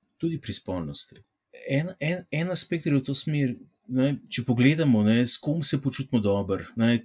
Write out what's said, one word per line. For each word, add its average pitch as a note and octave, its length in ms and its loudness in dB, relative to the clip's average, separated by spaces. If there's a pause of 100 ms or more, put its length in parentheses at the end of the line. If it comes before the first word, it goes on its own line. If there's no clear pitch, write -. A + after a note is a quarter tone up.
(180)
tudi E3 220 -4
pri G2+ 160 -8
spolnosti. E2 640 -8 (480)
En, D3 320 -2
en, E3+ 300 -4
en E3+ 200 -2
aspekt E3+ 380 -4
gre C#3+ 80 4
v C3 80 2
to C#3 100 -6
smer, C#3+ 380 -2 (400)
ne, C3 220 2 (180)
če B2 160 -4
pogledamo, B2+ 580 4
ne, A2+ 220 4
s - 140 -4
kom D#3+ 240 -2
se C#3+ 160 -2
počutimo B2+ 420 -2
dobro, G2 400 0 (160)
ne, A#2 240 2